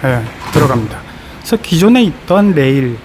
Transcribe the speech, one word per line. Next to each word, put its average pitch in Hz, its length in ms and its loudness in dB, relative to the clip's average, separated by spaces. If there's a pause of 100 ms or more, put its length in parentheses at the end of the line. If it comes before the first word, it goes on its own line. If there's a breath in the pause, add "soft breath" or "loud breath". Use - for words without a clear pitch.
예, 127 160 0 (320)
들어갑니다. 131 460 0 (400 loud breath)
그래서 - 180 -4
기존에 220 460 4
있던 196 500 2
레일 135 520 0